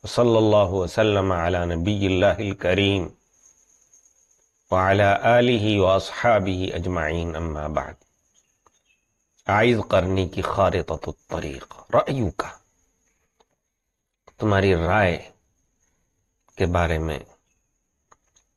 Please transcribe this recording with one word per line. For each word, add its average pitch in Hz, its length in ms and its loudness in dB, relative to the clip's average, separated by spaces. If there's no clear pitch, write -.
وصلى 117 340 2
الله 104 340 4
وسلم 98 600 0
على 87 340 0
نبي 95 400 -2
الله 92 340 2
الكريم 98 760 -2
وعلى 98 380 2
آله 110 400 2
وأصحابه 95 960 0
أجمعين، 85 600 -4
أما 76 320 -6
بعد. 71 280 -6
عايز 110 320 2
قرنی 95 500 0
کی 92 140 -8
خارطۃ 90 680 -2
الطریق، 78 680 -10
رأیک، 123 480 -2
تمہاری 98 360 2
رائے 87 440 0
کے 95 100 -2
بارے 85 320 -2
میں 78 400 -8